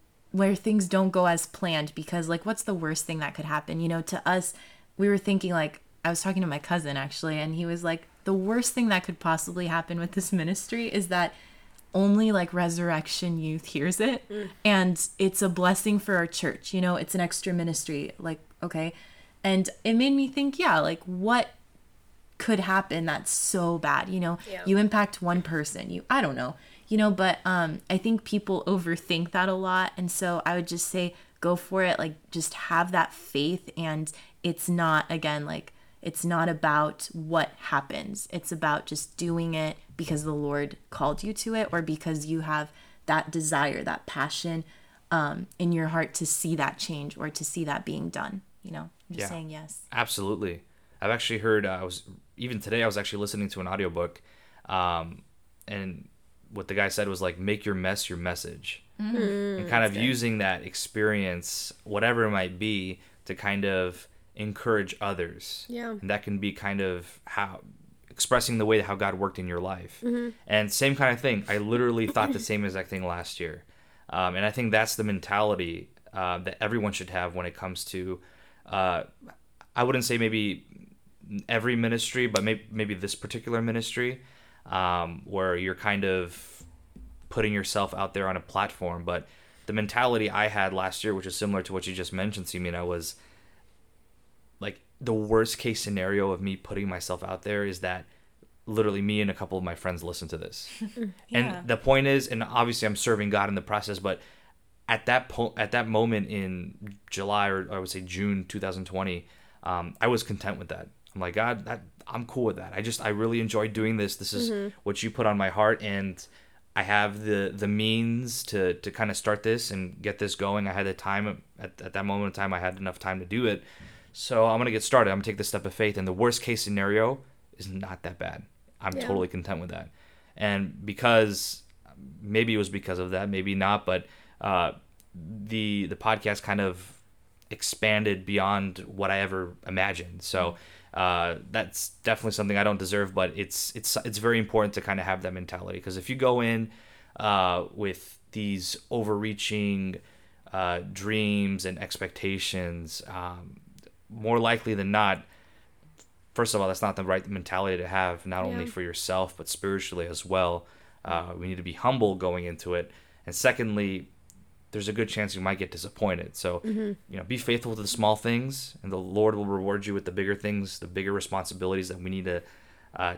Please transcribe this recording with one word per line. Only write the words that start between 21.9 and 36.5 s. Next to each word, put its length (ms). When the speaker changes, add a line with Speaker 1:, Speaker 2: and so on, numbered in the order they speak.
Speaker 1:
could 240
happen 440
that's 260
so 460
bad, 320
you 100
know? 180
Speaker 2:
Yeah. 140
Speaker 1:
You 120
impact 440
one 200
person, 480
you, 200
I 120
don't 140
know, 200
you 100
know, 140
but, 340
um, 440
I 80
think 260
people 440
overthink 640
that 180
a 40
lot, 440
and 140
so 340
I 100
would 120
just 200
say, 280
go 160
for 280
it, 140
like, 320
just 260
have 360
that 220
faith, 640
and 340
it's 260
not, 400
again, 360
like, 260
it's 220
not 260
about 640